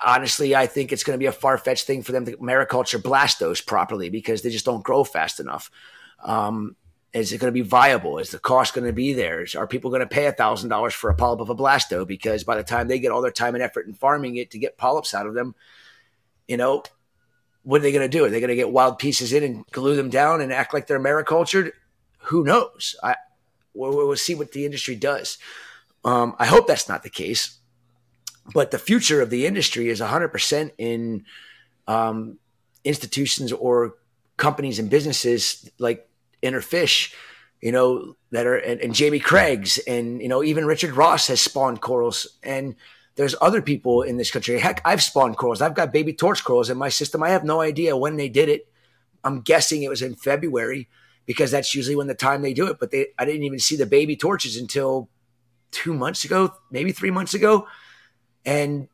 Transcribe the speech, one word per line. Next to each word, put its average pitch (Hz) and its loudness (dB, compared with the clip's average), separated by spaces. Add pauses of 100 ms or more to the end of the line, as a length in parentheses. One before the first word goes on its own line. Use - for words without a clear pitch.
honestly, 135 2
I 135 4
think 135 -4
it's 127 -2
gonna 135 -2
be 135 0
a 131 2
far-fetched 131 0
thing 135 -2
for - -10
them 127 -2
to 117 -10
mariculture 127 0
Blastos 127 0
properly 90 -2
because 107 -4
they 120 -4
just 113 -4
don't 117 -2
grow 135 2
fast 80 -4
enough. 69 -12 (500)
Um, 107 -4 (380)
is 107 -2
it 113 -6
gonna 127 0
be 123 0
viable? 113 4
Is 87 -8
the - -14
cost 127 2
gonna 120 -4
be 131 -2
there? 85 -4
Is, - -10
are 170 -4
people 127 -6
gonna 127 -2
pay 147 0
a 139 0
thousand 110 0
dollars 110 -2
for - -2
a 90 2
polyp 120 2
of 110 -6
a 120 -4
Blasto? 131 0
Because 98 -4
by 113 -2
the 107 -4
time 120 -2
they 131 0
get 120 -2
all 123 0
their 127 -2
time 120 -2
and 123 -4
effort - -6
in 107 -14
farming 135 0
it 120 -8
to 110 -14
get 127 -6
polyps 135 -2
out 101 -4
of 107 -8
them, 123 -6 (920)
you 123 -4
know, 135 0 (800)
what 135 4
are 147 2
they 139 4
gonna 135 2
do? 151 4
Are 107 4
they 113 0
gonna 123 0
get 120 0
wild 127 4
pieces 131 -2
in 147 4
and 120 -4
glue 139 0
them 135 0
down 147 4
and 131 -2
act 131 -2
like 143 -2
they're 139 0
maricultured? 156 2 (520)
Who 165 2
knows? - 0
I, 123 0 (580)
we'll, 135 -4
we'll 143 2
see 170 -2
what 147 -8
the 143 -6
industry 135 -6
does. 135 -4 (640)
Um, 120 2
I 127 2
hope 202 8
that's 139 0
not 90 -6
the - -18
case. - -6 (920)
But 143 2
the 127 -4
future 156 2
of 113 -2
the 127 0
industry 143 -2
is 110 -4
a 113 -4
hundred 151 0
percent - -2
in, 117 -4 (640)
um, 110 -2 (460)
institutions 135 -2
or 120 0 (420)
companies 139 0
and 110 -4
businesses 131 0 (120)
like 117 -4 (360)
Interfish, 135 0 (480)
you 117 -2
know, 127 2 (140)
that 120 0
are, 123 2
and, 120 -2
and 117 -2
Jamie 147 4
Craig's 143 2
and, 120 -4
you 127 -6
know, 127 2
even 156 0
Richard 156 0
Ross 156 4
has 127 0
spawned 131 0
corals. 120 -2
And 135 -8 (400)
there's 139 0
other 190 4
people 127 2
in 127 -4
this 120 -2
country. 120 -2
Heck, - 0
I've 170 2
spawned 123 2
corals. 117 0
I've 156 0
got 151 0
baby 151 0
torch 190 0
corals 120 2
in 127 -4
my 135 -4
system. 151 -2
I 165 2
have 185 2
no 156 2
idea 156 0
when 147 -2
they 143 -4
did 143 4
it. - 0 (560)
I'm 131 -4
guessing - 4
it 139 -4
was 127 -6
in 127 -6
February 135 -2 (380)
because 127 0
that's 135 -2
usually 139 -2
when 143 -2
the 135 -6
time 139 0
they 135 -2
do 165 0
it. 160 -4
But - -4
they, 139 0 (100)
I 123 -2
didn't 151 -2
even 135 -4
see 156 0
the 135 0
baby 147 4
torches 147 -2
until 131 -4 (640)
two 165 -4
months 139 -4
ago, 185 2 (160)
maybe 151 -2
three 190 -4
months 185 -2
ago. 214 4 (800)
And 143 -2